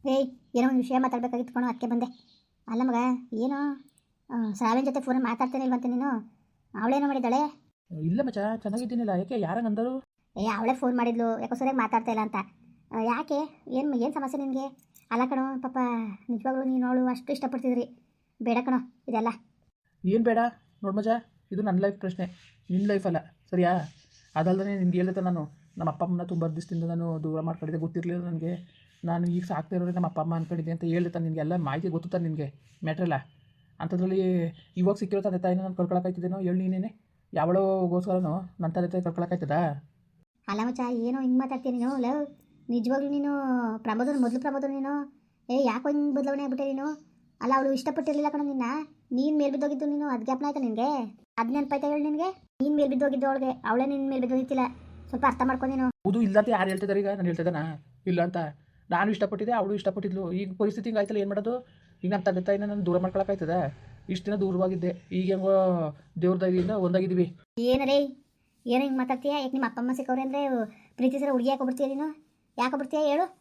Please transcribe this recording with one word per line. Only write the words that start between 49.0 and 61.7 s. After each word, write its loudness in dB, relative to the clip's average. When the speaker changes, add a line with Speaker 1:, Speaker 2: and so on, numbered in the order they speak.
Speaker 1:
ನೀನ್ 2
ಮೇಲ್ 2
ಬಿದ್ದೋಗಿದ್ದು -2
ನೀನು, -2
ಅದ್ -2
ಜ್ಞಾಪನ -2
ಆಯ್ತಾ -4
ನಿನ್ಗೆ? -2
ಅದ್ -2
ನೆನ್ಪಾಯ್ತಾ 0
ಹೇಳು 0
ನಿನ್ಗೆ? -2
ನೀನ್ 2
ಮೇಲ್ 4
ಬಿದ್ದೋಗಿದ್ದು 2
ಅವಳಿಗೆ, 0
ಅವಳೇ 0
ನಿನ್ 0
ಮೇಲ್ 0
ಬಿದ್ದೋಗಿತ್ತಿಲ್ಲ, 0
ಸ್ವಲ್ಪ 0
ಅರ್ಥ 4
ಮಾಡ್ಕೊ 2
ನೀನು. 2
Speaker 2:
ಹೌದು, 2
ಇಲ್ಲ 6
ಅಂತ 6
ಯಾರು 4
ಹೇಳ್ತಿದ್ದಾರೆ 2
ಈಗ? 0
ನಾನು -2
ಹೇಳ್ತಿದ್ದಾನಾ 0
ಇಲ್ಲ 4
ಅಂತ? 0
ನಾನು 4
ಇಷ್ಟಪಟ್ಟಿದ್ದೆ, 0
ಅವಳು 2
ಇಷ್ಟಪಟ್ಟಿದ್ಲು. -2
ಈಗ -4
ಪರಿಸ್ಥಿತಿ 0
ಹಿಂಗಾಯ್ತಲ್ಲ, 0
ಏನ್ 0
ಮಾಡೋದು? -2